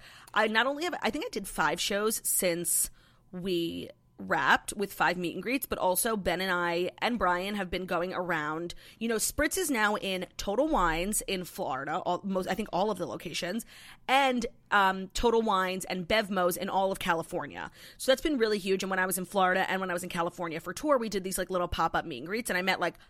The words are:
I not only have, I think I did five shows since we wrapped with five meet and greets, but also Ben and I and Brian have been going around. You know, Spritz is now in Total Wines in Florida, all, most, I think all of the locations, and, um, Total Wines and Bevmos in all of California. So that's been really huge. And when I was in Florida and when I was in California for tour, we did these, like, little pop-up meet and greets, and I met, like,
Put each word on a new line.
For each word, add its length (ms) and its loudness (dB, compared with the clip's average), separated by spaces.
I 140 4
not 180 4
only 200 -2
have, 180 -2
I 80 2
think 140 -4
I 40 -6
did 180 -6
five 320 0
shows 440 0
since 680 0
we 580 -2
wrapped 600 2
with 160 -4
five 240 2
meet 160 -2
and 100 -8
greets, 220 -2
but 120 -4
also 380 2
Ben 240 0
and 120 0
I 480 0
and 200 0
Brian 360 2
have 140 -4
been 160 -4
going 280 -2
around. 600 -2
You 120 -2
know, 60 0
Spritz 420 0
is 120 0
now 260 2
in 300 -4
Total 300 0
Wines 600 2
in 160 -2
Florida, 540 -4
all, 260 -2
most, 240 -2
I 60 0
think 180 -6
all 200 2
of 60 -2
the 80 -4
locations, 600 -6
and, 380 4
um, 420 4
Total 280 4
Wines 440 2
and 220 -4
Bevmos 480 2
in 140 -4
all 220 2
of 80 -4
California. 680 -4
So 140 2
that's 100 2
been 160 2
really 200 4
huge. 260 0
And 60 -2
when 100 0
I 60 2
was 120 -2
in 80 -4
Florida 440 2
and 120 0
when 80 -4
I 40 -4
was 100 -4
in 60 -8
California 500 -4
for 140 -10
tour, 240 2
we 120 -2
did 140 -4
these, 140 -4
like, 120 -4
little 180 0
pop-up 380 0
meet 140 -8
and 80 -10
greets, 220 -4
and 80 0
I 40 0
met, 180 2
like, 160 0